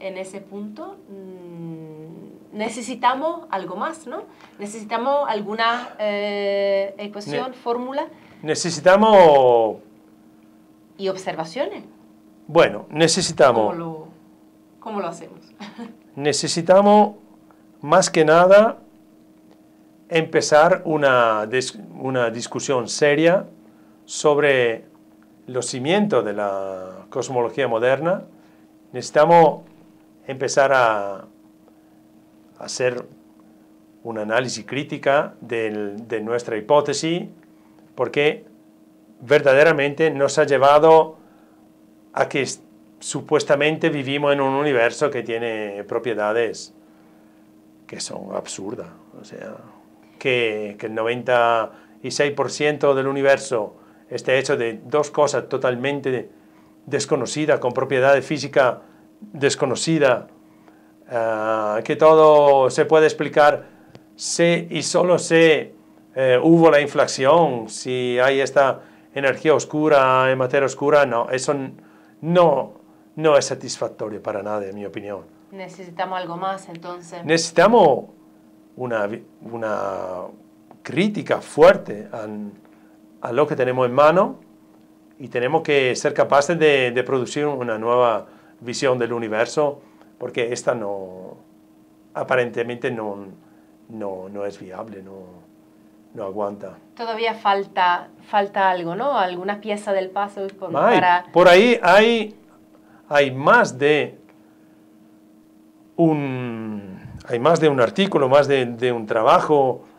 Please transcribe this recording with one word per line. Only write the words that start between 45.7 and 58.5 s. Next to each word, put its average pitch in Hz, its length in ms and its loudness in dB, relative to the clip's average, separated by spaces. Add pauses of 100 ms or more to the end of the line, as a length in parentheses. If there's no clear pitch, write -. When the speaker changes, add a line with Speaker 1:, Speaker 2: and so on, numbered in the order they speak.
Speaker 2:
propiedades 110 880 -4 (1120)
que - 140 -16
son 95 340 -12
absurdas. 98 540 -10 (320)
O - 40 -20
sea, - 300 -18 (640)
que, 107 600 -2
que 120 80 -10
el 110 80 -8
noventa 117 760 0 (320)
y 131 80 -10
seis 143 220 -2
por 135 180 -4
ciento 147 440 0
del 135 120 -2
universo 135 680 0 (320)
esté 131 300 -2
hecho 135 180 -2
de 113 280 -6
dos 147 260 -2
cosas 135 380 -2
totalmente 131 840 -4 (560)
desconocidas, 139 760 -2
con 120 120 -4
propiedades 131 520 2
físicas 131 540 -2 (420)